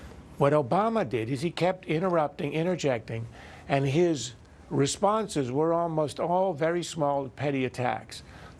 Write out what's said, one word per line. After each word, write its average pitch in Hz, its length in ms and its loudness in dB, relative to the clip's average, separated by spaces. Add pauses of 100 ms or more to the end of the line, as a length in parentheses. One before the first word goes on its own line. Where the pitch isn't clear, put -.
(380)
What 143 160 6
Obama 185 560 2
did 110 180 -2
is 127 140 -2
he 170 80 0
kept 180 360 0
interrupting, 160 680 0
interjecting, 139 720 -2 (420)
and 139 200 2
his 147 460 2 (360)
responses 156 800 0
were 156 220 2
almost 160 460 0
all 180 340 0
very 160 300 0
small, 143 460 0
petty 135 360 -2
attacks. 123 580 -4 (360)